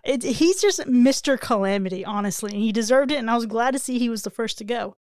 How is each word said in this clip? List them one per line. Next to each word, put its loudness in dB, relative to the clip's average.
It, -2
he's 2
just 2
Mister 4
Calamity, -2
honestly. -4
And -4
he 0
deserved 2
it, -2
and -4
I 2
was -2
glad 0
to -2
see -4
he 2
was -4
the -8
first -6
to -14
go. -6